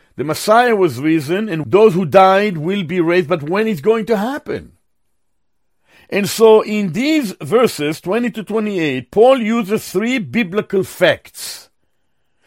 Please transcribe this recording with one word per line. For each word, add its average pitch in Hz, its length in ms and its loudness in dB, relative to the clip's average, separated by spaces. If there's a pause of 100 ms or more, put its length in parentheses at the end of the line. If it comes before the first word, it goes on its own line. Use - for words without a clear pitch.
(160)
The 123 80 -6
Messiah 220 500 2
was 175 240 0
risen, 160 500 -2
and 156 220 -6
those 208 240 6
who 185 100 0
died 190 540 4
will 190 240 -4
be 175 180 -4
raised, 170 280 0
but 151 200 -4
when 208 200 -2
is 180 120 -4
going 220 260 0
to 226 100 0
happen? 196 560 -6 (1400)
And 190 180 -2
so 220 340 6
in 208 300 -4
these 262 480 -2
verses, 156 600 0
twenty 226 320 -4
to 220 100 -12
twenty-eight, 180 680 -4
Paul 247 280 4
uses 220 480 -4
three 233 300 -2
biblical 180 640 -4
facts - 840 -4 (800)